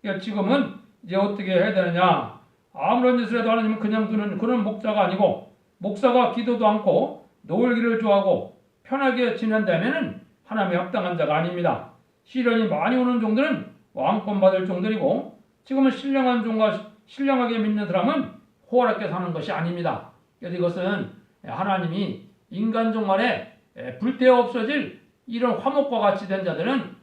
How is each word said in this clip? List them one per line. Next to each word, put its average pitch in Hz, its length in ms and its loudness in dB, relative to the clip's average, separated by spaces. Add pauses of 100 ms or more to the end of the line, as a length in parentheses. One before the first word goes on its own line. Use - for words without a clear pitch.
그러니까 185 220 -6
지금은 208 520 0 (300)
이제 185 120 -4
어떻게 196 360 0
해야 185 220 4
되느냐? 175 680 2 (320)
아무런 247 460 2
짓을 233 220 -2
해도 226 100 0
하나님은 220 280 0
그냥 214 300 0
두는 202 300 -2
그런 226 260 0
목자가 214 400 0
아니고 190 500 0 (220)
목사가 240 560 2
기도도 233 340 0
않고 208 640 0 (140)
놀기를 226 580 0
좋아하고 196 580 0 (260)
편하게 247 500 0
지낸다면은 214 880 -2 (220)
하나님의 185 340 -2
합당한 180 380 -4
자가 151 200 0
아닙니다. 170 560 -2 (320)
시련이 233 440 0
많이 190 280 0
오는 247 240 2
종들은 226 500 0 (240)
왕권 202 460 0
받을 190 260 4
종들이고 190 760 -2 (240)
지금은 269 260 2
신령한 254 540 0
종과 220 480 0 (140)
신령하게 247 520 0
믿는 208 280 0
사람은 247 460 0 (380)
호화롭게 226 380 2
사는 175 240 -4
것이 156 180 -6
아닙니다. 170 600 -4 (280)
그래서 180 180 -10
이것은 190 540 -2 (340)
하나님이 180 840 -4 (240)
인간 220 420 0
종말에, 214 600 0 (240)
에, - 220 -12
불태워 254 420 4
없어질 240 600 -2 (260)
이런 233 320 -2
화목과 277 420 -2
같이 196 280 0
된 190 160 -4
자들은 185 580 -4